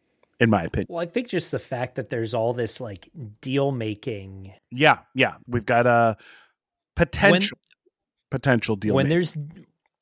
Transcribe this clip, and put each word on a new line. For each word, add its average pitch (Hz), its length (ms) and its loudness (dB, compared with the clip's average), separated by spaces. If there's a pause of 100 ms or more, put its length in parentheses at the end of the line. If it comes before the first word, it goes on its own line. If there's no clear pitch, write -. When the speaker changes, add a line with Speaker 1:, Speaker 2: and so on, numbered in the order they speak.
(400)
Speaker 1:
in 117 100 4
my 98 140 4
opinion. 85 260 -4
Speaker 2:
Well, 170 120 -8
I 175 40 -2
think 240 220 -6
just - 240 -4
the 135 80 -4
fact 120 360 -8
that 127 140 -8
there's 113 240 -4
all 117 200 0
this, 120 260 -4
like, 107 300 -14 (320)
deal 139 300 -2
making. 101 840 -8 (180)
Speaker 1:
Yeah, 127 280 4 (140)
yeah. 123 220 2 (120)
We've 120 180 -2
got 120 220 4
a 117 300 4 (800)
potential, 196 680 2
Speaker 2:
When, - 100 -20 (580)
Speaker 1:
potential 120 460 2
deal 104 200 0
Speaker 2:
when 135 100 2
Speaker 1:
making. 139 40 0
Speaker 2:
there's, 165 280 0 (640)